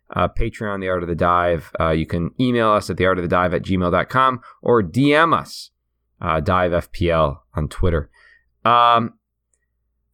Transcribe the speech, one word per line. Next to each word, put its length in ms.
Uh, 140
Patreon, 540
The 80
Art 120
of 60
the 80
Dive. 640
Uh, 120
you 140
can 320
email 340
us 180
at 80
the 80
art 120
of 60
the 60
dive 240
at 100
gmail 280
dot 180
com 320
or 220
D 320
M 180
us, 380
uh, 220
Dive 320
F 180
P 180
L 360
on 140
Twitter. 400
Um, 480